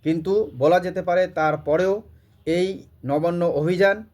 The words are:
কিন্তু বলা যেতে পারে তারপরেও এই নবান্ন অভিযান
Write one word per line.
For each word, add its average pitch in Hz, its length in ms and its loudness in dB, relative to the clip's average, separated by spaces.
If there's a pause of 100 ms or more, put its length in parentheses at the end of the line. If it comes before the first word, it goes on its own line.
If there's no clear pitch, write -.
কিন্তু 190 560 0
বলা 165 220 4
যেতে 180 220 -6
পারে 180 240 0
তারপরেও 160 760 0 (440)
এই 185 400 -2 (180)
নবান্ন 170 420 0
অভিযান 175 680 0